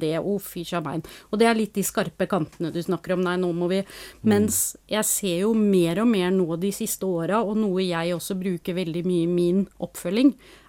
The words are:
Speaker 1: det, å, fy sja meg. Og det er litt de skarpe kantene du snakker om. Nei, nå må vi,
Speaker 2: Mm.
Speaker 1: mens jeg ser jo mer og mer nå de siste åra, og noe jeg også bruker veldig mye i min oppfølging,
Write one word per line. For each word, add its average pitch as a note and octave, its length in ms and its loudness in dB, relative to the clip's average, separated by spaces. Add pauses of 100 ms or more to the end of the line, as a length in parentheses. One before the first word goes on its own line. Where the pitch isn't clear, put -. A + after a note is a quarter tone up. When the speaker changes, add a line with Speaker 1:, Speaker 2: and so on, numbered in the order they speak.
Speaker 1:
det, D#3 160 0
å, F#3 140 -2 (100)
fy - 240 -10
sja F3 160 -4
meg. D#3+ 220 -6 (260)
Og G#3+ 80 -2
det A3+ 80 6
er A3+ 80 4
litt A3 240 -2
de F#3 80 2
skarpe - 400 -2
kantene E3 480 -4
du F3 80 -4
snakker F3+ 320 -2
om. F3+ 80 0
Nei, F3+ 160 0
nå F3+ 160 0
må F3 160 0
vi, F#3+ 140 0
Speaker 2:
Mm. - 480 -2
Speaker 1:
mens G#3 420 2 (160)
jeg G#3+ 160 0
ser F3 380 -2
jo A3+ 100 2
mer G3 480 4
og A#3+ 80 4
mer F#3 240 2
nå E3+ 240 0
de G3 160 -2
siste - 320 -4
åra, F#3 400 0
og G#3+ 100 -2
noe F#3+ 300 0
jeg E3+ 300 -2
også F3+ 180 -6
bruker F#3 400 -4
veldig E3+ 320 -4
mye F3+ 160 2
i E3+ 80 0
min F3 320 2 (160)
oppfølging, G#3 560 2 (340)